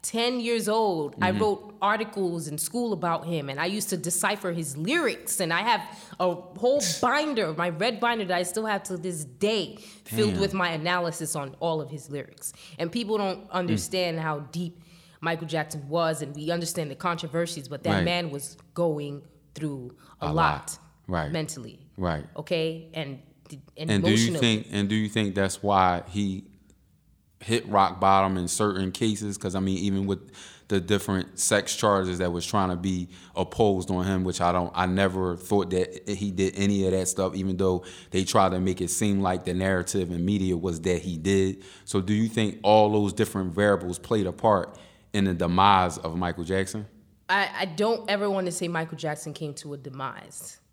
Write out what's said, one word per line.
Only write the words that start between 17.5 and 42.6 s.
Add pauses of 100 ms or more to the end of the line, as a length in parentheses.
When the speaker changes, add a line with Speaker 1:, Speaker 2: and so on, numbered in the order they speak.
Speaker 1:
but
that
Speaker 2:
Right.
Speaker 1:
man
was (180)
going (320)
through (300)
a
Speaker 2:
A
Speaker 1:
lot
Speaker 2:
lot. (280)
Right.
Speaker 1:
mentally. (180)
Speaker 2:
Right. (120)
Speaker 1:
Okay?
And, (580)
and
Speaker 2:
And
do
you
Speaker 1:
emotionally.
Speaker 2:
think,
and
do
you
think
that's
why
he (920)
hit
rock
bottom
in
certain
cases?
'Cause,
I
mean,
even
with (380)
the
different
sex
charges
that
was
trying
to
be (280)
opposed
on
him,
which
I
don't,
I
never
thought
that
he
did
any
of
that
stuff,
even
though (280)
they
tried
to
make
it
seem
like
the
narrative
and
media
was
that
he
did. (220)
So
do
you
think